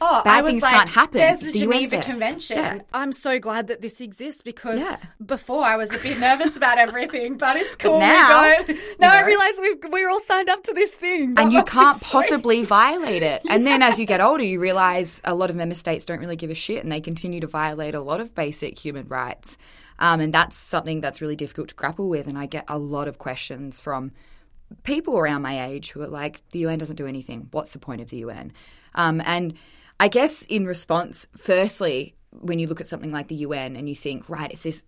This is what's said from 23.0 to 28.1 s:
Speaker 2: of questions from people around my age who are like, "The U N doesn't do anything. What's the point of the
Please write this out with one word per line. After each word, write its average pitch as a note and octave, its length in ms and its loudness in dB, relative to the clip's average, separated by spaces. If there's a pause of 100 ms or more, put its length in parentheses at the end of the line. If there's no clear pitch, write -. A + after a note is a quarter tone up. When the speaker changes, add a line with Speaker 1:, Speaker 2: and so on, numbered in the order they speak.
Speaker 2:
of C#3 100 -14
questions C3 600 -12
from C3+ 320 -8 (720)
people C#4+ 340 -2
around D3 240 0
my C3 260 -6
age C#3+ 220 -12
who C#3+ 120 -12
are C#3+ 60 -10
like, D3 320 -10 (120)
"The F3 80 -8
U D#3+ 100 0
N D#3+ 80 -4
doesn't D#3 180 -10
do C#3+ 100 -10
anything. B2+ 440 -12
What's - 240 -8
the D3+ 40 -14
point A#2+ 220 -12
of A2+ 80 -16
the C3 100 -14